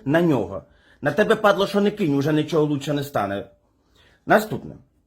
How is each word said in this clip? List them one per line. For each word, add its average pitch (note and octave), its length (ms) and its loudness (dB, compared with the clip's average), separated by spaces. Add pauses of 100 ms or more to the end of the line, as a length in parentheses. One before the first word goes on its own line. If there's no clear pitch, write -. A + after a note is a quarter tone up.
на D#3 180 2
нього. A2 400 0 (400)
На D3 80 0
тебе, G#3 260 2
падло, G3+ 300 2
що G3+ 140 0
не G3+ 100 2
кинь, F3+ 240 0
уже C#3 180 0
нічого D3+ 320 0
лучше D3 280 -2
не C#3+ 120 -4
стане. G2+ 400 -4 (840)
Наступне. D3+ 480 0 (320)